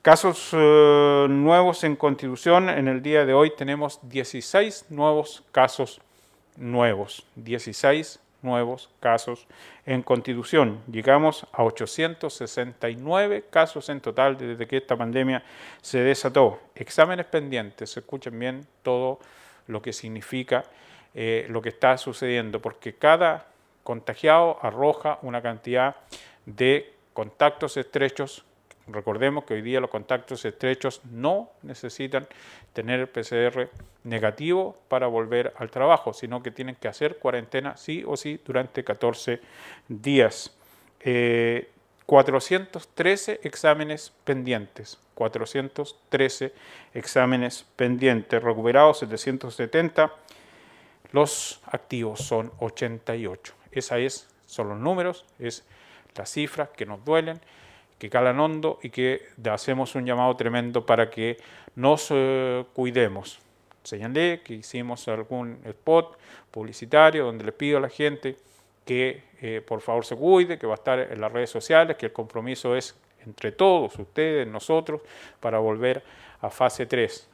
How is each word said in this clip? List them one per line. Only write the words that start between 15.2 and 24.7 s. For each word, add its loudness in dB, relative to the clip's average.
se -4
desató. 4
Exámenes -2
pendientes, -8
escuchen -14
bien -10
todo -4
lo -8
que -10
significa, -6
eh, -4
lo -6
que -8
está 4
sucediendo, -6
porque -12
cada 4
contagiado 2
arroja -2